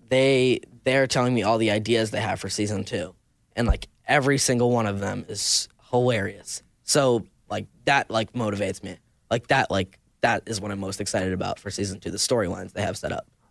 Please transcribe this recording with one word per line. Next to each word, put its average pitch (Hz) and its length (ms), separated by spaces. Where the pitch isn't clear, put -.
they, 131 500
they're 135 240
telling 127 280
me 107 100
all 113 140
the 110 120
ideas 110 400
they 107 100
have 98 200
for 98 80
season 101 340
two. 90 320
And, 117 120
like, - 180
every 139 300
single 123 340
one 113 140
of 98 120
them 98 300
is - 400
hilarious. 123 720
So, 123 420
like, 101 180
that, 139 260
like, 113 220
motivates 104 500
me. 92 140
Like, 120 160
that, 135 240
like, 98 280
that 113 240
is 107 140
what 101 120
I'm 98 80
most 98 200
excited 95 340
about 95 260
for 101 100
season 95 300
two, 87 100
the 92 60
storylines 95 560
they 101 100
have - 140
set - 160
up. - 160